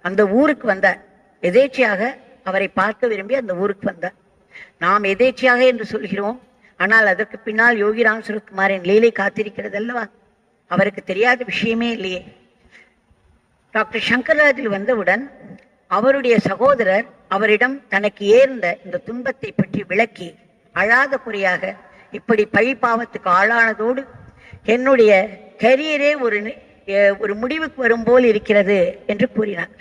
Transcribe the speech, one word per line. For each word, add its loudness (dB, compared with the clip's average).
அந்த 0
ஊருக்கு 0
வந்தார். 0
எதேச்சையாக 0
அவரை -2
பார்க்க -2
விரும்பி -4
அந்த -6
ஊருக்கு -4
வந்தார். -6
நாம் 0
எதேச்சையாக 2
என்று 2
சொல்கிறோம், -8
ஆனால் 2
அதற்கு -2
பின்னால் 0
யோகி 0
ராம் 0
சுரத்குமாரின் -4
லீலை 4
காத்திருக்கிறது -6
அல்லவா? -8
அவருக்கு -2
தெரியாத 0
விஷயமே -2
இல்லையே. -8
டாக்டர் -4
சங்கர் 0
ராஜுலு 2
வந்தவுடன் -2
அவருடைய 2
சகோதரர் 0
அவரிடம் 0
தனக்கு -4
ஏர்ந்த 2
இந்த -8
துன்பத்தை -10
பற்றி -4
விளக்கி -4
அழாத 0
குறையாக, -4
"இப்படி 0
பழி 0
பாவத்துக்கு -4
ஆளானதோடு 0
என்னுடைய 4
கரியரே 2
ஒரு -2
நி-, -12
எ-, 2
ஒரு -4
முடிவுக்கு -6
வரும் 0
போல் 4
இருக்கிறது" 2
என்று -2
கூறினார். -6